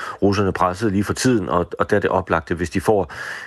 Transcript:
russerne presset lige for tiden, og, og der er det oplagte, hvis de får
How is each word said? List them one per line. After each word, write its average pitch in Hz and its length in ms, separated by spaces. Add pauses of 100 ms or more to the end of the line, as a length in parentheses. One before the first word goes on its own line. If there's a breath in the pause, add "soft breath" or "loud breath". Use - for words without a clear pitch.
(220 loud breath)
russerne 98 300
presset 90 240 (100)
lige 101 180
for - 100
tiden, 104 360
og, 85 180 (120)
og - 100
der 107 60
er 104 40
det - 100
oplagte, 90 460
hvis 85 140
de 95 120
får 101 320 (340 loud breath)